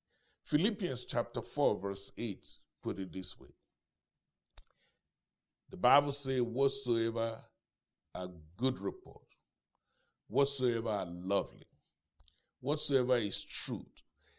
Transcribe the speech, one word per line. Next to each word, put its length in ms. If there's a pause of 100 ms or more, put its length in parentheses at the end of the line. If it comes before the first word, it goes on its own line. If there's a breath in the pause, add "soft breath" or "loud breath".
(440)
Philippians 600
chapter 380
four, 360
verse 400
eight 280 (360)
put 160
it 140
this 260
way. 100 (2250)
The 60
Bible 360
says, 300
"Whatsoever 1000 (720)
a 140 (300)
good 200
report, 460 (1040)
whatsoever 640
are 160
lovely, 600 (920 soft breath)
whatsoever 560
is 260
truth." 600 (360 soft breath)